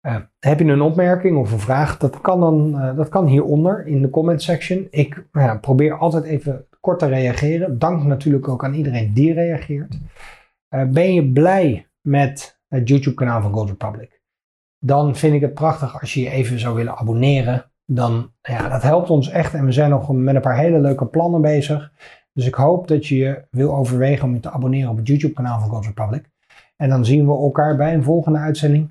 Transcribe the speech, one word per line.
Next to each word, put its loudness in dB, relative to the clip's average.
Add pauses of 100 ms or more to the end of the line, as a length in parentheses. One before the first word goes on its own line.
Eh, -6 (220)
heb 2
je 4
een 4
opmerking 2
of -2
een -2
vraag? -2
Dat -4
kan 0
dan, 2
eh, -4
dat -2
kan 0
hieronder 2
in 0
de 0
comment 0
section. -4
Ik, -2
nou 2
ja, 0
probeer 0
altijd 0
even -6 (140)
kort -2
te 0
reageren. -2
Dank -2
natuurlijk 0
ook -4
aan -4
iedereen -2
die 4
reageert. -4 (680)
Eh, -2
ben 2
je 2
blij 2 (140)
met -2
het -2
YouTube 2
kanaal -2
van -2
Gold -2
Republic? -10 (580)
Dan 0
vind 2
ik 2
het -2
prachtig -4
als -10
je -2
je -4
even -2
zou -4
willen -4
abonneren. 0 (200)
Dan, -2 (100)
ja, -6
dat -4
helpt 2
ons 2
echt -2
en -2
we 2
zijn 2
nog 0
met 2
een 4
paar 0
hele 4
leuke 0
plannen 0
bezig. 0 (400)
Dus -2
ik -2
hoop 2
dat 0
je 0
je -2
wil 0
overwegen 0
om 0
je -4
te -10
abonneren -2
op -2
het -4
YouTube 2
kanaal -4
van -2
Gold -6
Republic. -6 (460)
En 0
dan 2
zien 4
we 4
elkaar 0
bij 0
een 2
volgende 0
uitzending 0